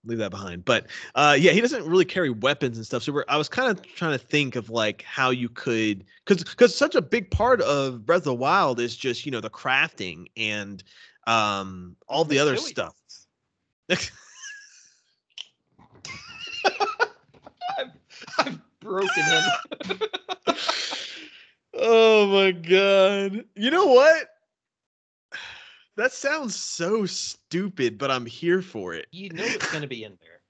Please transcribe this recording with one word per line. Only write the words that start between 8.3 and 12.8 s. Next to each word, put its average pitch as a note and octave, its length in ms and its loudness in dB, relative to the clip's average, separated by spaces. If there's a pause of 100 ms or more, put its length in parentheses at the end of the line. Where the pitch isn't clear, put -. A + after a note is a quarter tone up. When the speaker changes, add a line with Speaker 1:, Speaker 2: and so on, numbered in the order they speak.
Speaker 1:
Wild C3+ 460 2
is A#2+ 160 -4
just, B2 300 -4
you C#3+ 40 -6
know, A#2+ 120 -6
the A2 80 -10
crafting B2+ 760 -4 (100)
and, G#2 440 -8 (440)
um, G2 680 -2 (120)
all C#3+ 160 0
the D3 120 0
Speaker 2:
The - 40 4
Speaker 1:
other D3 160 2
Speaker 2:
chili D4+ 140 -6
Speaker 1:
stuff. E2 240 -8 (960)